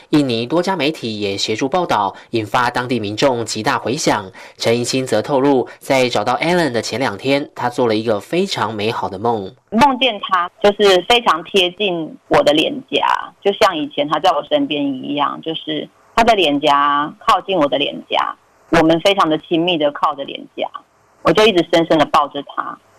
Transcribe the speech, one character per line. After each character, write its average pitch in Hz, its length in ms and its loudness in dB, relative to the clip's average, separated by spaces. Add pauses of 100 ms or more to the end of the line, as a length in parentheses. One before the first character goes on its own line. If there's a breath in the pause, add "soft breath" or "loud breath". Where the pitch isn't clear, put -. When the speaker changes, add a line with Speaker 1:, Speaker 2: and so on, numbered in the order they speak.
Speaker 1:
印 147 180 4
尼 117 180 -2
多 156 160 0
家 190 140 -2
媒 151 160 0
体 110 300 -8
也 98 160 -4
协 110 180 -4
助 135 140 -2
报 180 160 -2
道， 104 280 0 (180 loud breath)
引 110 140 -2
发 123 240 0
当 123 160 -4
地 123 140 -2
民 104 160 -6
众 120 300 0
极 107 180 -6
大 131 140 0
回 - 160 -4
响。 113 360 -2 (280 loud breath)
陈 117 200 0
怡 120 60 -2
清 131 240 -2
则 110 140 0
透 139 180 0
露， 135 300 2 (100)
在 131 300 0
找 110 120 -2
到 123 140 0
Alan 160 380 0
的 113 80 -2
前 113 180 -4
两 113 180 -2
天， 139 380 -2
他 123 140 -4
做 123 180 0
了 110 80 2
一 110 80 -2
个 107 160 0
非 170 260 -2
常 113 280 -4
美 107 180 -2
好 - 160 -6
的 - 100 -10
梦。 104 380 -4 (140)
Speaker 2:
梦 254 280 2
见 233 220 -2
他， 180 320 -2 (100)
就 208 120 6
是 196 340 4
非 247 140 4
常 175 240 2
贴 180 260 0
近 175 420 -4 (140)
我 151 160 4
的 143 80 4
脸 147 220 2 (180)
颊， - 480 0
就 196 140 0
像 196 240 2
以 147 100 -4
前 143 220 -4
他 151 100 0
在 185 120 4
我 147 120 0
身 143 240 0
边 143 180 -2
一 139 300 -4
样， 135 260 -2
就 160 140 -6
是 151 320 -8 (260)
他 233 120 -4
的 226 100 4
脸 147 240 2
颊 143 540 2 (120)
靠 208 140 4
近 185 180 -4
我 151 120 2
的 135 80 -2
脸 139 180 -4 (140)
颊， - 260 -2 (420)
我 160 80 4
们 165 140 2
非 196 160 2
常 185 140 2
的 156 80 0
亲 160 240 -2
密 175 160 0
的 147 160 0
靠 156 200 -2
着 139 120 -10
脸 - 200 -14 (120)
颊， - 100 -4 (540)
我 185 100 2
就 208 140 4
一 220 80 4
直 170 180 2
深 170 140 4
深 160 120 2
的 147 100 4
抱 151 200 2
着 139 160 -10
他， - 340 -10 (220)